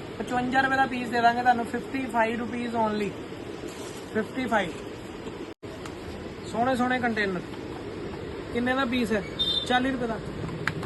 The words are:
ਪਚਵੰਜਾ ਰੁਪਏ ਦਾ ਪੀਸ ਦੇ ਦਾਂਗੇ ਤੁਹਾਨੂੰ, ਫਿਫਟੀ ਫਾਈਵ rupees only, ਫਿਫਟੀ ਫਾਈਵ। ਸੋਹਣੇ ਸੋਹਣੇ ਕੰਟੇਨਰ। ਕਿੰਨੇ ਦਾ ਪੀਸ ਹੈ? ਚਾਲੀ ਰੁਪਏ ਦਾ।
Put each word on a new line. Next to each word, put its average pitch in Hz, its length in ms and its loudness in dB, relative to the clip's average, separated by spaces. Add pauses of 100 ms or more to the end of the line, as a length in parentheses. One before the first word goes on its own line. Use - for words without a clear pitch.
(200)
ਪਚਵੰਜਾ 247 420 2
ਰੁਪਏ 262 140 4
ਦਾ 269 100 6
ਪੀਸ 247 240 -2
ਦੇ 233 120 2
ਦਾਂਗੇ 233 200 6
ਤੁਹਾਨੂੰ, 240 240 6
ਫਿਫਟੀ 262 400 -2
ਫਾਈਵ 226 360 2
rupees 240 340 -4
only, 214 340 2 (1040)
ਫਿਫਟੀ 220 320 -2
ਫਾਈਵ। 202 260 2 (1800)
ਸੋਹਣੇ 247 240 4
ਸੋਹਣੇ 247 240 4
ਕੰਟੇਨਰ। 208 420 2 (1120)
ਕਿੰਨੇ 240 200 2
ਦਾ 269 120 2
ਪੀਸ 233 260 2
ਹੈ? 208 120 4 (440)
ਚਾਲੀ 254 240 4
ਰੁਪਏ 247 160 0
ਦਾ। 220 120 -2 (680)